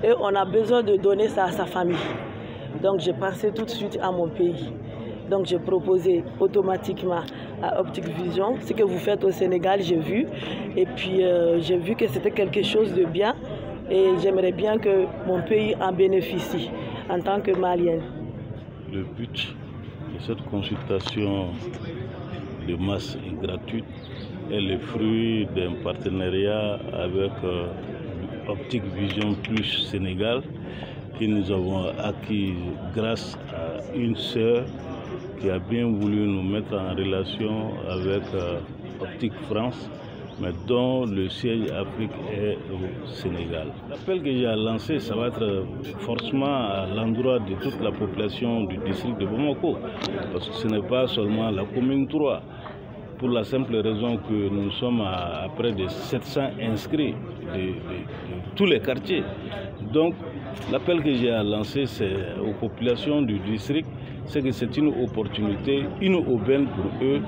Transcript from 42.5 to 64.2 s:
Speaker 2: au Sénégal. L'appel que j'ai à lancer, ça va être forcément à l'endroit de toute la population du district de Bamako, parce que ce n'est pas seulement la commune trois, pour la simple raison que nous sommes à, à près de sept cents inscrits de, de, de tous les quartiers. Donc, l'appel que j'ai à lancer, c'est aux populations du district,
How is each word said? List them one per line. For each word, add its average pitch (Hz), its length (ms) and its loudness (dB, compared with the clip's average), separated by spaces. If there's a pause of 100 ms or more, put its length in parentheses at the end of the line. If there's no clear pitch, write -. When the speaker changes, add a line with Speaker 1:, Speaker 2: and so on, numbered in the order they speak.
Speaker 2:
au 92 360 -6
Sénégal. 85 600 -4 (220)
L'appel 180 320 -4
que 143 100 0
j'ai 123 140 4
à 113 100 2
lancer, 110 440 0
ça - 160 -4
va 117 120 0
être 101 380 0 (360)
forcément 117 440 0
à 110 400 2 (100)
l'endroit 113 440 4
de 98 240 -2
toute 135 200 -2
la 107 80 2
population 107 760 0
du 92 120 -4
district 101 420 -2
de 101 60 2
Bamako, 139 520 0 (540)
parce 90 160 -4
que - 80 -8
ce - 120 -2
n'est 107 200 2
pas 127 200 2
seulement 110 420 0
la 98 140 0
commune 127 440 2
trois, 139 360 0 (720)
pour 127 120 0
la 120 140 4
simple 117 340 0
raison 110 400 2
que 104 320 2
nous 101 200 2
sommes 120 320 2
à, 90 440 -2
à 92 120 -4
près 117 140 2
de 98 160 0
sept - 360 -4
cents 135 280 -2 (100)
inscrits 113 540 0 (400)
de, 95 40 -2
de, 92 60 -2
de 92 100 -2 (800)
tous 196 120 4
les 147 120 6
quartiers. 131 440 -2 (680)
Donc, 165 220 4 (580)
l'appel 156 300 2
que 147 140 2
j'ai 120 160 2
à 110 100 2
lancer, 107 460 0
c'est 98 260 -2 (260)
aux 104 200 -2
populations 120 640 0
du 107 160 0
district, 110 480 -2 (400)